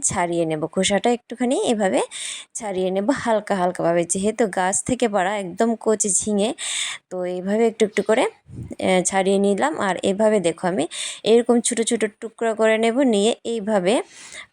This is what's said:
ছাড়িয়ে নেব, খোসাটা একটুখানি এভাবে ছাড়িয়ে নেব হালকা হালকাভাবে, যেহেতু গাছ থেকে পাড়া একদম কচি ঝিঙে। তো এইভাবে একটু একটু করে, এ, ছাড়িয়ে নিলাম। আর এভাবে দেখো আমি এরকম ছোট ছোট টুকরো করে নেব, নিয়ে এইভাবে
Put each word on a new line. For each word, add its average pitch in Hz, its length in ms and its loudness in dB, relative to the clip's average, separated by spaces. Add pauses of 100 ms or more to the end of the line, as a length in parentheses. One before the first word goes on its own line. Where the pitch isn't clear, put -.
ছাড়িয়ে 170 440 0
নেব, 156 160 -2 (100)
খোসাটা 190 380 0
একটুখানি 240 460 -2 (100)
এভাবে 214 340 0 (540)
ছাড়িয়ে 185 360 -4
নেব 196 260 -2
হালকা 214 400 0
হালকাভাবে, 175 480 0
যেহেতু 202 400 -2 (100)
গাছ 190 300 0
থেকে 247 240 0
পাড়া 202 300 0
একদম 196 320 -2 (100)
কচি 214 300 0
ঝিঙে। 208 400 0 (580)
তো 180 80 -10 (100)
এইভাবে 190 400 0
একটু 226 180 0
একটু 208 180 -2
করে, 233 220 2 (540)
এ, 196 120 0 (140)
ছাড়িয়ে 196 340 0
নিলাম। 202 420 2
আর 190 220 0
এভাবে 214 380 2
দেখো 165 260 -2
আমি 196 180 0 (400)
এরকম 233 360 4
ছোট 226 240 -2
ছোট 220 180 -2 (160)
টুকরো 226 360 -4
করে 220 240 4
নেব, 226 180 2 (160)
নিয়ে 202 180 4 (140)
এইভাবে 208 500 0 (580)